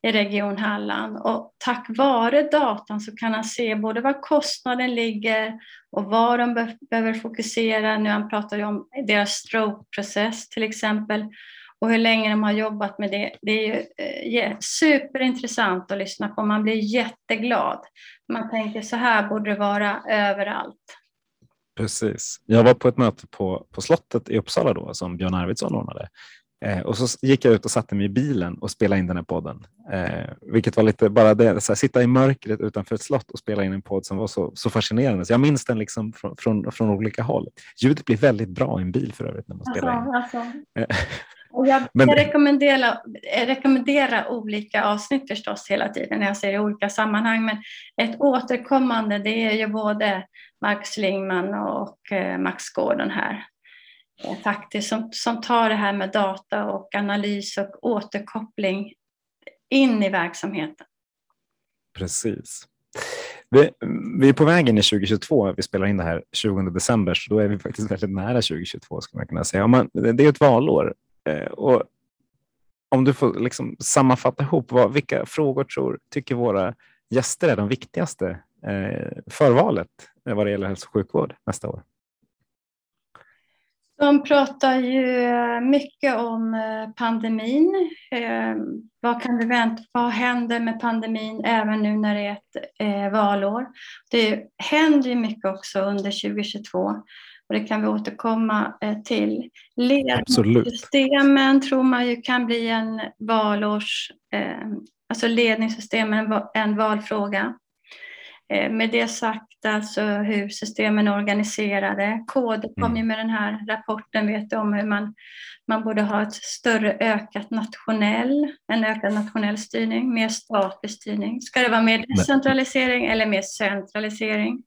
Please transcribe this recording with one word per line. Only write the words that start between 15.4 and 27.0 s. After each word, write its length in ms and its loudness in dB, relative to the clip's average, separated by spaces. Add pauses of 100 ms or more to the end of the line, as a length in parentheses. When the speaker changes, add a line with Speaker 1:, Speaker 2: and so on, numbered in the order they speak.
Speaker 1:
att 60 -4
lyssna 300 -6
på. 160 -4
Man 180 2
blir 320 0
jätteglad. 840 -2 (520)
Man 180 -6
tänker, 320 -4
"Så 140 -6
här 320 2
borde 220 -4
det 80 -2
vara 500 0
överallt." 680 -2 (1000)
Speaker 2:
Precis. 600 -4 (100)
Jag 180 8
var 100 10
på 140 2
ett 80 2
möte 300 0
på, 440 -6
på 100 -12
slottet 480 -2
i 100 0
Uppsala 360 0
då, 200 -8
som 220 -8
Björn 180 -2
Arvidsson 400 -4
ordnade. 340 -8 (560)
Eh, 160 -2
och 160 -4
så 80 0